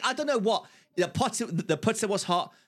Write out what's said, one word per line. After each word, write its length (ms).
I 80
don't 140
know 100
what, 300
the 120
putter, 380
the, 160
the 160
putter 280
was 180
hot. 280